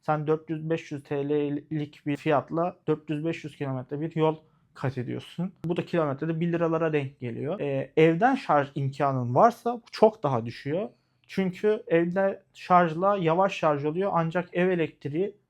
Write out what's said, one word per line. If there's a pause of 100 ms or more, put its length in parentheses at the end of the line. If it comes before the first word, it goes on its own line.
sen
dört
yüz
beş
yüz
T
L'lik
bir
fiyatla (100)
dört
yüz
beş
yüz
kilometre
bir
yol (380)
kat
ediyorsun. (120)
Bu
da
kilometrede
bir
liralara
denk
geliyor.
Ee,
evden
şarj
imkanın
varsa
bu
çok
daha
düşüyor. (380)
Çünkü
evde (100)
şarjla
yavaş
şarj
oluyor
ancak
ev
elektriği (140)